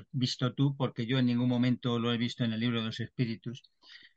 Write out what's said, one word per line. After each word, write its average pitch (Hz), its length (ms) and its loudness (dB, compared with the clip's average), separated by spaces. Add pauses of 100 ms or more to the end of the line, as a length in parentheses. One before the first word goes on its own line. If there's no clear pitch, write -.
(120)
visto 127 420 0
tú, 139 220 2
porque 123 300 -2
yo 131 120 0
en 127 80 4
ningún 123 220 2
momento 123 500 2
lo 117 140 0
he 117 40 0
visto 120 280 -2
en 113 100 0
el 110 60 -4
libro 117 200 0
de 110 60 -2
los 110 140 -6
espíritus. 117 640 -6 (540)